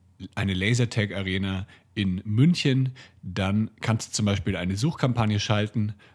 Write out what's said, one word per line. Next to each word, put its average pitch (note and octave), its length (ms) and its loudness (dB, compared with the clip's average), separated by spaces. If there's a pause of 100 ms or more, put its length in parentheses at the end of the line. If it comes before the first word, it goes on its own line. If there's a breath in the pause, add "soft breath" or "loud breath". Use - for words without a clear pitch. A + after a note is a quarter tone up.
(360)
eine G2 180 -2
Lasertag-Arena G2 1120 0 (280 loud breath)
in F#2+ 300 0
München, C3 640 4 (320 loud breath)
dann G2 480 -2 (100)
kannst - 280 -2
du - 40 -12
zum G#2+ 140 0
Beispiel G2 300 0
eine F#2 200 -2
Suchkampagne A2+ 640 0
schalten G#2+ 520 0 (220 loud breath)